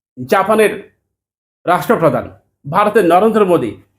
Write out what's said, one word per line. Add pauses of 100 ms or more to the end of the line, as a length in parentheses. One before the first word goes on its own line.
(240)
জাপানের (760)
রাষ্ট্রপ্রধান, (400)
ভারতের
নরেন্দ্র
মোদী, (220)